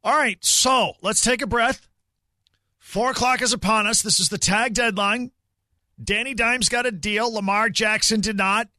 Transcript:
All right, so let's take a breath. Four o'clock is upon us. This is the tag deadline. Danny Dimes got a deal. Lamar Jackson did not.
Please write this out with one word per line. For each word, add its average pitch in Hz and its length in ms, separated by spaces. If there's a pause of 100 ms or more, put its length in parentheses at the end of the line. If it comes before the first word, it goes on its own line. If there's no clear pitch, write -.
All 240 120
right, 247 280
so 254 560
let's 202 220
take 240 200
a 269 40
breath. 233 420 (880)
Four 240 340
o'clock 247 280
is 240 140
upon 208 320
us. 226 160
This 202 180
is 170 80
the 202 100
tag 214 360
deadline. 226 560 (720)
Danny 226 320
Dimes 233 340
got 240 180
a 247 40
deal. 214 420
Lamar 208 360
Jackson 214 520
did 208 160
not. 196 320 (100)